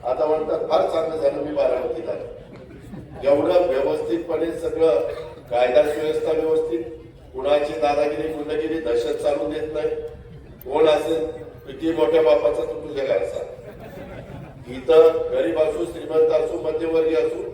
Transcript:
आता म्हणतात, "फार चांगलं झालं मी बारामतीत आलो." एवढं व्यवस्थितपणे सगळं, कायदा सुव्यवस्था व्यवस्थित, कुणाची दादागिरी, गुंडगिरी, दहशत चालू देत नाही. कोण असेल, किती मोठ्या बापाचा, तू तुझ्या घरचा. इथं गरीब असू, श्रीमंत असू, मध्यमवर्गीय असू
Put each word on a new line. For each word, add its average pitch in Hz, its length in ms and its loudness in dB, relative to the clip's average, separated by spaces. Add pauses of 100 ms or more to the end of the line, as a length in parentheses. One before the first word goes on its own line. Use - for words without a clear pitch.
आता 151 220 0
म्हणतात, 156 320 2 (120)
"फार - 200 4
चांगलं 160 260 -2
झालं 147 260 0
मी 151 120 -6
बारामतीत 123 540 0
आलो." - 160 -6 (1040)
एवढं 175 380 4
व्यवस्थितपणे 160 840 0
सगळं, 156 480 2 (500)
कायदा 120 320 4
सुव्यवस्था - 500 0
व्यवस्थित, 160 520 0 (500)
कुणाची 147 380 0
दादागिरी, 147 560 0
गुंडगिरी, 156 520 -4
दहशत 156 420 -2
चालू 147 300 0
देत 156 200 -4
नाही. 156 160 -2 (840)
कोण 156 160 4
असेल, 156 380 2 (400)
किती 151 260 -4
मोठ्या 156 300 4
बापाचा, 120 400 4
तू 110 260 -8
तुझ्या 139 160 -4
घरचा. - 380 -2 (1300)
इथं 160 640 6
गरीब 165 260 0
असू, 156 260 0
श्रीमंत 156 460 0
असू, 160 300 0
मध्यमवर्गीय 160 560 0
असू - 260 -2 (120)